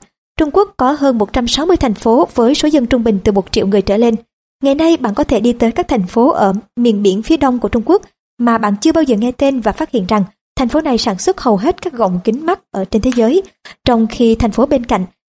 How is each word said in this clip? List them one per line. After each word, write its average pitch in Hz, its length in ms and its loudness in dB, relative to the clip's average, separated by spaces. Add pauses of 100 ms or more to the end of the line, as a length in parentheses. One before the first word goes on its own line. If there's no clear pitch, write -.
(380)
Trung 302 120 0
Quốc 392 260 0
có 262 160 0
hơn 277 260 0
một 202 140 -2
trăm 240 160 -2
sáu 294 180 -2
mươi 359 100 4
thành 247 180 0
phố 240 400 2
với 247 200 2
số 302 140 0
dân 285 180 2
trung 240 180 0
bình 220 200 0
từ 214 80 2
một 196 200 -2
triệu 214 140 -2
người 196 160 2
trở 196 140 -2
lên. 233 180 2 (480)
Ngày 277 120 2
nay, 320 220 2
bạn 233 180 -4
có 294 100 -2
thể 226 160 0
đi 240 120 2
tới 233 200 0
các 359 160 -4
thành 208 180 -2
phố 233 240 2
ở 196 220 0 (240)
miền 226 260 0
biển 202 200 0
phía 320 140 0
đông 254 220 0
của 208 100 -2
Trung 226 180 -2
Quốc 392 160 2 (360)
mà 233 200 0
bạn 208 220 -2
chưa 320 120 2
bao 320 120 2
giờ 254 120 0
nghe 240 160 -2
tên 277 280 0
và 208 120 0
phát - 180 -6
hiện 202 180 -2
rằng 208 160 0 (320)
thành 262 120 0
phố 294 120 0
này 277 180 0
sản 196 200 -4
xuất - 220 -2
hầu 220 160 2
hết 269 260 -2
các 349 100 -6
gọng 190 320 -2
kính 269 220 -2
mắt 359 140 -2 (100)
ở - 140 -6
trên 214 180 -2
thế 262 140 0
giới, 247 260 2 (420)
trong 226 220 2
khi 226 280 2
thành 226 160 0
phố 233 160 0
bên 254 200 -2
cạnh 196 180 -2 (240)